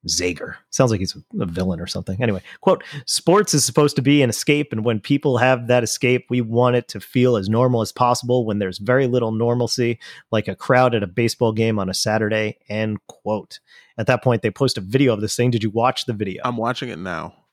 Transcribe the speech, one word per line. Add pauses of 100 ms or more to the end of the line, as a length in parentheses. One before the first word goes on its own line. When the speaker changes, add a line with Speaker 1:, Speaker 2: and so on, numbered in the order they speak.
Speaker 1:
Zager. (160)
Sounds
like
he's (240)
a
villain
or
something.
Anyway, (200)
quote, (220)
"Sports
is
supposed
to
be
an
escape,
and
when
people
have
that
escape,
we
want
it
to
feel
as
normal
as
possible
when
there's
very
little
normalcy, (320)
like
a
crowd
at
a
baseball
game
on
a
Saturday," (100)
end
quote. (360)
At
that
point,
they
post
a
video
of
this
thing.
Did
you
watch
the
video?
Speaker 2:
I'm
watching
it
now. (180)